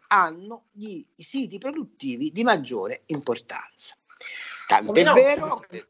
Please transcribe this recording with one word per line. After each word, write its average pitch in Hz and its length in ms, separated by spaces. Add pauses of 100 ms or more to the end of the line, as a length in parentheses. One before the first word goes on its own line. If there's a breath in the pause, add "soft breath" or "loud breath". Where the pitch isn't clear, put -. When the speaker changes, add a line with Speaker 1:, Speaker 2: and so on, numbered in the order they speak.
Speaker 1:
hanno 190 640
gli, 202 300 (140)
i 165 60
siti 196 360
produttivi 185 760
di 202 100
maggiore 127 640
importanza. - 880 (720 loud breath)
Tant'è 104 200
Speaker 2:
Come 208 160
no? 302 120
Speaker 1:
vero 277 460
che - 60
Speaker 2:
Stessa - 240